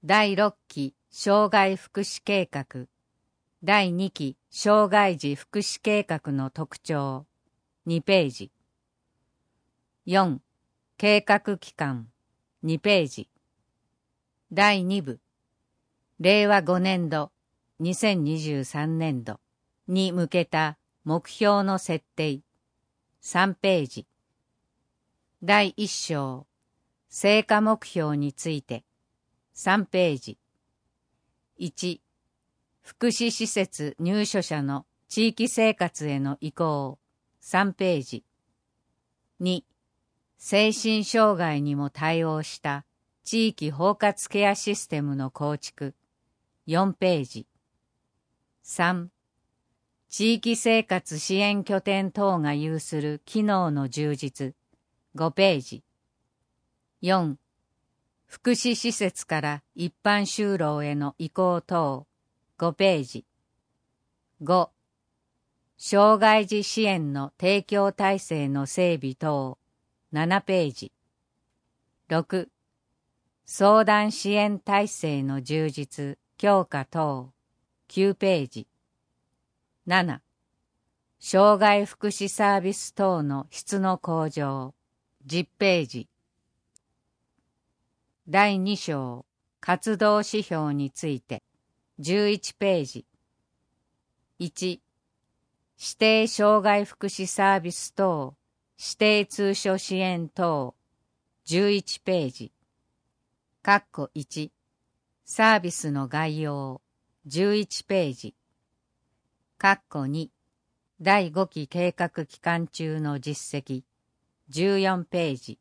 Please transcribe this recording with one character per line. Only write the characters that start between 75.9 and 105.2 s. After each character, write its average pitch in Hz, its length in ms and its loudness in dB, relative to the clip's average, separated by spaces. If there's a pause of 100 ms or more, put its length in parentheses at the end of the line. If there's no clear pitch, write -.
強 202 260 4
化 135 220 -6
等。 139 460 -4 (560)
九 190 260 0
ペ 180 300 2
ー 123 40 -10
ジ。 - 180 -14 (1160)
七。 175 380 0 (960)
障 196 420 6
害 208 240 6
福 - 240 -6
祉 196 200 -4
サ 202 280 2
ー 196 40 2
ビ 185 120 -2
ス - 220 -10
等 185 280 0
の 139 280 -4
質 - 280 -8
の 190 200 0
向 160 320 -4
上。 135 440 -6 (520)
十 165 180 -2 (140)
ペ 180 240 4
ー 135 40 -4
ジ。 120 220 -12 (2250)
第 196 300 4
二 190 180 0
章。 131 500 -6 (340)
活 185 380 -2
動 208 200 4
指 214 240 -4
標 151 300 -4
に 143 180 -4
つ - 160 -10
い 139 140 -4
て。 - 220 -12 (560)
十 202 320 0
一 - 240 -4
ペ 190 260 2
ー 143 40 -4
ジ。 - 220 -14 (1300)
一。 175 420 -8 (960)
指 - 200 -12
定 220 280 4
障 208 380 4
害 208 200 4
福 - 240 -8
祉 190 180 -6
サ 196 300 2
ー 190 40 0
ビ 170 100 -8
ス - 220 -12
等、 156 420 -2 (440)
指 - 180 -12
定 208 300 4
通 196 280 -2
所 190 240 -2
支 - 180 -6
援 180 320 -2
等。 151 460 -2 (680)
十 190 260 2
一 - 300 -2
ペ 180 260 -2
ー 127 40 -4
ジ。 - 220 -18 (1080)
括 202 280 4
弧 147 220 -10
一。 151 400 -10 (720)